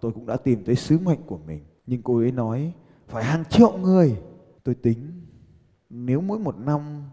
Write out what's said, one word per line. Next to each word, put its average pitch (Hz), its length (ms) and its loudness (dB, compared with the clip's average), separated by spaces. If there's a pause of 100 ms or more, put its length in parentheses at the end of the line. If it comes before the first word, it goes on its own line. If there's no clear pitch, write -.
tôi 113 100 -4
cũng 113 140 -12
đã 110 120 -4
tìm 117 280 0
thấy 120 100 2
sứ 151 240 2
mệnh 175 260 0
của - 120 -10 (100)
mình. 78 160 -10 (240)
Nhưng 123 140 -4
cô 120 160 0
ấy 117 140 2
nói, 123 420 -4 (340)
"Phải 113 160 -6
hàng 156 260 0
triệu 214 280 6
người." 185 400 4 (460)
Tôi 123 120 -2
tính, 135 460 -2 (680)
nếu 123 320 -2
mỗi 202 180 -4
một 143 180 -6
năm 147 560 -6